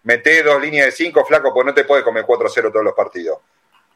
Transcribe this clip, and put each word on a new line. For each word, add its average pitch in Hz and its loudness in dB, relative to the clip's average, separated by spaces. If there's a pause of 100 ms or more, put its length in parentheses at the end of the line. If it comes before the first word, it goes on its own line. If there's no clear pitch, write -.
meté 120 2
dos 147 2
líneas 147 0
de 131 0
cinco, 156 0
flaco, 143 0
porque 131 2
no 139 -4
te 139 2
puedes 139 2
comer 110 -2
cuatro 117 0
a - -2
cero 110 -2
todos 107 -2
los 101 -2
partidos. 87 -6 (560)